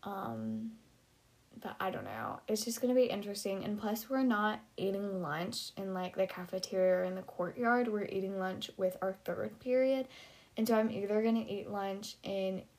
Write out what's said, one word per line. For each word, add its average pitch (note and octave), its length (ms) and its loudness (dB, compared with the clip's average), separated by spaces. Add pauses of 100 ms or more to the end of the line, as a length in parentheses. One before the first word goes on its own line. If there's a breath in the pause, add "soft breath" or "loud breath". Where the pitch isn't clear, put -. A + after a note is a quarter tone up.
Um, A2+ 680 -4 (880)
but - 180 -10
I F#3+ 100 0
don't - 140 -6
know. - 420 -6
It's A3 180 0
just A#3 180 -4
gonna B3 120 4
be B3+ 100 8
interesting. G3+ 600 -2
And G#3 160 -2
plus, A3 300 -2
we're C4 120 2
not G#3+ 380 4 (160)
eating G3 460 -2
lunch E3+ 540 -4
in, F#3+ 180 -4
like, F3+ 220 -4
the F#3+ 100 4
cafeteria F#3 720 2
or F#3 80 2
in F#3 100 -2
the F#3 80 -6
courtyard. A#3 680 0
We're G#3 160 0
eating F#3+ 340 -2
lunch F#3 380 -4
with F#3 240 2
our F#3+ 140 0 (100)
third - 360 -4
period. C4 480 4 (480 loud breath)
And A3 120 2
so A#3 60 6
I'm A3 160 4
either G3+ 320 0
gonna A3+ 260 2
eat G3+ 220 -4
lunch G3 520 -4
in F#3+ 400 -2 (160)